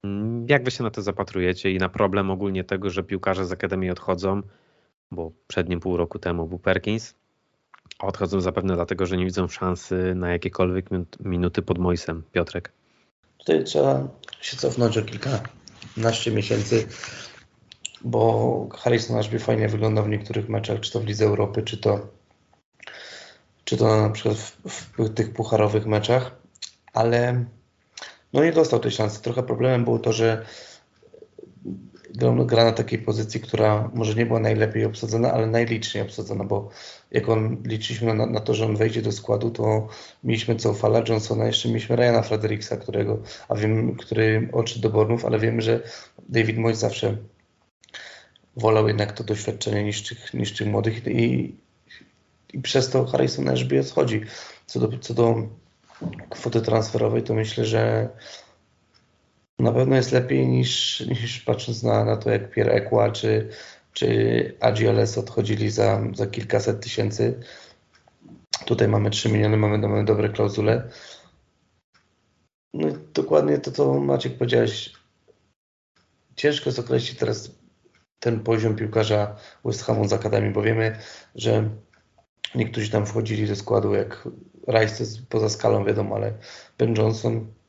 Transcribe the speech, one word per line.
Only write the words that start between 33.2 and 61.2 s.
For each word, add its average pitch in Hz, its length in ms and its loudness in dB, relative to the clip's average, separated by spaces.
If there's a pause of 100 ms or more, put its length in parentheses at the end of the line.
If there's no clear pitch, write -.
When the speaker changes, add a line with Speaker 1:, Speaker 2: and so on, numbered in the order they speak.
Speaker 2:
która 107 540 2
może 110 220 0
nie 117 100 4
była 113 140 2
najlepiej 110 460 2
obsadzona, 113 480 0
ale 113 140 2
najliczniej 113 560 0
obsadzona, 107 400 -6
bo 101 260 -2 (420)
jak 117 180 0
on, 110 360 0
liczyliśmy 110 480 -2
na, 110 120 2
na 113 140 -2
to, 110 140 0
że 110 120 0
on 107 100 0
wejdzie 110 260 2
do 110 100 -2
składu, 113 400 -2
to 110 360 0 (360)
mieliśmy 113 320 0
Coufala, 113 540 2
Johnsona, 110 360 0
jeszcze 117 240 0
mieliśmy 117 260 0
Ryana 120 260 4
Frederiksa, 107 560 -2
którego, 107 420 -2 (300)
a - 60 2
wiem, 110 400 2
który 110 580 2
odszedł 113 280 -2
do 107 80 2
Bournemouth, 107 360 2
ale 113 140 2
wiemy, 113 220 0
że 113 200 2 (480)
David 113 280 2
Moyes 113 220 0
zawsze 110 380 -2 (1400)
wolał 110 320 4
jednak 104 240 0
to - 120 -10
doświadczenie 107 600 -4
niż 104 260 -6
tych, - 240 -14
niż 113 240 -4
tych 104 100 -2
młodych 110 400 -2
i, 123 480 0 (960)
i 135 80 -8
przez 127 280 0
to 127 160 2
Harrison 131 440 0
Ashby 123 300 2
odchodzi. 113 420 0 (440)
Co - 140 -6
do, 117 180 -2
co - 160 -8
do 117 220 4 (920)
kwoty 117 320 -2
transferowej, 113 640 0
to 117 100 -4
myślę, 110 320 -2
że 110 440 0 (1500)
na 120 120 4
pewno 131 240 4
jest 127 160 2
lepiej 131 360 2
niż, 127 520 0
niż 117 400 -4